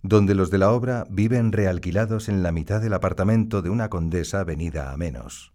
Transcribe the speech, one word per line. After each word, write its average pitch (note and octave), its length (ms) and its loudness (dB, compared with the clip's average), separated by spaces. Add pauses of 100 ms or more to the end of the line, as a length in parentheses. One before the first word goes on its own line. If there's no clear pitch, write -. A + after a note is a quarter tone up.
donde G2+ 320 6
los F#2 160 2
de G2 80 2
la G2 120 6
obra A#2+ 380 -2
viven A2+ 420 2
realquilados G2+ 760 -2
en F#2+ 140 0
la E2+ 100 0
mitad E2 260 -2
del A2 140 -2
apartamento G2+ 680 0
de E2+ 100 -2
una A2 180 -2
condesa E2+ 560 -2
venida D2 480 -6
a - 20 -10
menos. B1 600 -10